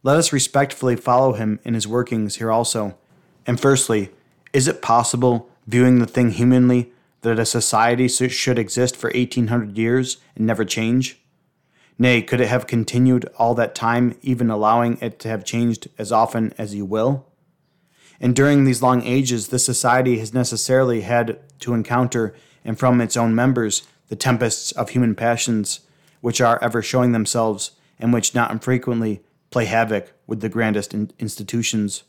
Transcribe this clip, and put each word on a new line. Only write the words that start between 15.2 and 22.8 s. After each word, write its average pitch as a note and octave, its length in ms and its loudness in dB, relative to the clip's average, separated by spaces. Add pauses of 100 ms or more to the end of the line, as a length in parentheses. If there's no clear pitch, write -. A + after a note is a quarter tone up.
to - 80 -8
have A2 140 -4
changed A#2 540 -2
as G#2+ 160 -6
often A2+ 460 0
as G#2 160 -8
you G2+ 100 -6
will? A2 400 -2 (960)
And B2 140 2
during C#3 300 4
these B2 180 2
long B2+ 220 4
ages, B2 440 -2
this B2 160 -2
society B2 540 2
has A2 160 -10
necessarily B2 680 0
had A2+ 360 -2 (220)
to A#2+ 140 -2
encounter, A#2+ 600 0 (300)
and A2+ 140 -6
from B2 220 4